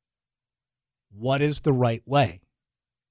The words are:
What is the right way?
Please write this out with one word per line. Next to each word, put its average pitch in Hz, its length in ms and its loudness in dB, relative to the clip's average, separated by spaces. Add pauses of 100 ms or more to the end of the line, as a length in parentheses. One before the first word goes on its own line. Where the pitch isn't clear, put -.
(1120)
What 127 320 -2
is 147 180 0
the 151 120 2
right 120 340 0
way? 123 340 0 (720)